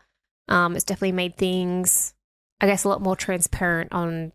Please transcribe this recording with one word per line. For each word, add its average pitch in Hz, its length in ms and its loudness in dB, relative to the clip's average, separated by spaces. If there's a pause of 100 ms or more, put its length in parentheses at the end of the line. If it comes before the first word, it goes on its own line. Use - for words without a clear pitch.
(480)
Um, 175 280 2
it's - 100 -2
definitely 190 260 -2
made 180 260 -2
things, 185 760 0 (480)
I 208 40 4
guess, 196 200 2
a 202 40 2
lot 196 120 0
more 190 140 0
transparent 175 760 -2
on, 165 440 -4